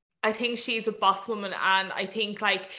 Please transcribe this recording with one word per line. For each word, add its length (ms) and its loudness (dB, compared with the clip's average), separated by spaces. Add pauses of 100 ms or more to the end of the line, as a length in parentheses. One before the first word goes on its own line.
(240)
I 100 4
think 240 -2
she's 300 -2
a 40 0
boss 380 2
woman, 240 -4
and 400 2
I 120 -2
think, 360 -4
like, 380 0